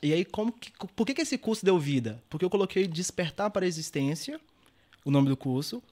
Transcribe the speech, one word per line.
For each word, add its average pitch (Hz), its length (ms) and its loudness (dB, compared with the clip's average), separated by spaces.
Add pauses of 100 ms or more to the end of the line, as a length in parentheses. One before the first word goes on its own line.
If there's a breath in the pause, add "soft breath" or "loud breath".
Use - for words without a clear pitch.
E 147 100 2
aí, 175 120 2
como 214 280 -4
que, - 180 -14 (240)
por 220 120 0
que 269 80 -2
que 330 80 -2
esse - 160 -2
curso 214 260 -2
deu 185 140 6
vida? 123 500 -2
Porque 156 160 -4
eu 180 60 2
coloquei 196 360 2
Despertar 180 640 -4
para 190 140 0
a 180 40 4
Existência, 160 720 -4 (640 soft breath)
o 143 60 0
nome 139 180 6
do 135 80 2
curso. 139 560 -4